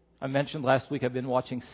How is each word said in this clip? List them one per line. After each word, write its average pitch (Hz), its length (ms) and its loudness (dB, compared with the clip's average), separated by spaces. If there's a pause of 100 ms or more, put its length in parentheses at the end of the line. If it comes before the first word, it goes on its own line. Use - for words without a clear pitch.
(220)
I 139 60 -4
mentioned 143 360 -2
last 131 260 4
week 139 140 -2
I've 123 80 2
been 127 160 -4
watching 127 340 0 (120)